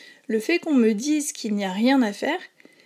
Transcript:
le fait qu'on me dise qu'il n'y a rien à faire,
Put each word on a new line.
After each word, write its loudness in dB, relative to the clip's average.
le -2
fait 0
qu'on -2
me 4
dise -2
qu'il -6
n'y -4
a -6
rien 4
à 0
faire, -4